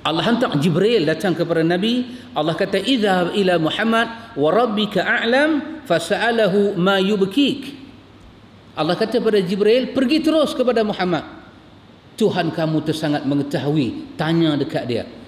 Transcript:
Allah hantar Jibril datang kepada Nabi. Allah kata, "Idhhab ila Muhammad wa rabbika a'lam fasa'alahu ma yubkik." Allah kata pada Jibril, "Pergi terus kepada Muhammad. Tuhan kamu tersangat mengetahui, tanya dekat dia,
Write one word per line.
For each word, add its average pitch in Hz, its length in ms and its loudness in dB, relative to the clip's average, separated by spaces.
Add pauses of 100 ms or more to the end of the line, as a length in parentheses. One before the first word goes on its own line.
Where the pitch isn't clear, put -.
Allah 160 240 -4
hantar 240 320 0
Jibril 180 480 2
datang 160 320 0
kepada 165 240 0
Nabi. 214 480 0 (240)
Allah 160 240 -2
kata, 190 240 0
"Idhhab 202 560 2
ila 180 240 2
Muhammad 226 720 -2
wa 147 160 2
rabbika 208 560 0
a'lam 247 800 0
fasa'alahu 202 880 2
ma 190 240 2
yubkik." 190 800 0 (960)
Allah 165 240 -2
kata 226 240 0
pada 214 160 2
Jibril, 208 560 2
"Pergi 277 320 2
terus 311 320 2
kepada 233 240 2
Muhammad. 185 400 0 (960)
Tuhan 170 320 2
kamu 156 320 0
tersangat 147 480 -2
mengetahui, 143 880 -2
tanya 160 400 2
dekat 135 320 -4
dia, 107 160 -2 (220)